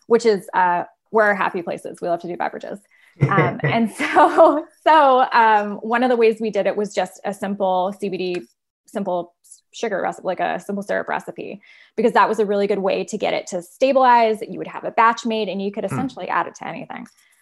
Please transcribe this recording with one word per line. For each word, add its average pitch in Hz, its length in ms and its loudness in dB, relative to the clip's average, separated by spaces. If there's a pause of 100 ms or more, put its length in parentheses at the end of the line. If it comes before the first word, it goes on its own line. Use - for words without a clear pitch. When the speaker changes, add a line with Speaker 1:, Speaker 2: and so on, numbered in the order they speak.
Speaker 1:
which 233 180 2
is, 202 280 0
uh, 175 300 0 (280)
where 214 160 4
our 202 80 2
happy 185 260 -2
place - 240 -10
is. - 160 -14
We 175 80 -4
love 170 120 -2
to 175 60 -12
do 175 80 -8
beverages. - 440 -8 (500)
Um, - 300 0
Speaker 2:
<laughs> - 40 -6
Speaker 1:
and 220 260 0
so, 311 840 4
<laughs> - 100 -20
so, 277 480 6
um, 214 460 4
one 240 260 -2
of 254 60 2
the 247 80 2
ways 226 240 4
we 226 80 -2
did 202 180 -2
it 190 80 -2
was 202 180 -4
just 185 300 -4
a 196 100 -4
simple 196 640 -2
C 196 100 -6
B 180 80 -6
D, 180 240 -4 (440)
simple 180 500 -6 (380)
sugar 202 280 -4
recipe, - 240 -6
like 180 140 -4
a 170 200 -2
simple 202 220 -8
syrup 190 260 -4
recipe, - 540 -8 (340)
because 220 180 0
that 202 140 6
was 214 120 -2
a 214 60 2
really 202 200 0
good 196 140 -2
way 185 240 -2
to 214 140 -10
get 170 180 -2
it - 100 -6
to 180 160 -8
stabilize. 240 800 4
You 180 160 -12
would 160 100 -10
have - 180 -14
a - 60 -6
batch 226 320 2
made 220 260 -4
and 196 120 -6
you 196 100 -4
could 208 120 -8
Speaker 3:
Hmm. 196 100 -4
Speaker 1:
essentially 240 360 -6
add - 180 -2
it - 80 -16
to - 120 -14
anything. - 380 -14 (360)